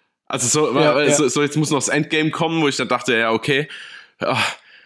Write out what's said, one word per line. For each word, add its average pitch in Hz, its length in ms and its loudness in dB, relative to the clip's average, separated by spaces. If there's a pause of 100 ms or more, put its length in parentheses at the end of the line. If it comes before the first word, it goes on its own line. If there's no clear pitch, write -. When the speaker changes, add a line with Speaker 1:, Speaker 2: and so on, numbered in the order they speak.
(260)
Speaker 1:
Also 127 220 -4
so, 131 260 0
Speaker 2:
Ja, 147 260 4
Speaker 1:
äh, 147 100 2
Speaker 2:
ja. 143 60 4
Speaker 1:
so, 143 120 2
so 147 140 0
jetzt 147 160 0
muss 151 120 0
noch 147 100 0
das - 100 -4
Endgame 156 420 0
kommen, 165 300 -2
wo 147 80 2
ich - 80 -2
dann 123 100 -4
dachte, 123 300 0
„Ja, 113 160 2
okay, 139 340 0 (520)
ah, 117 220 -2 (440)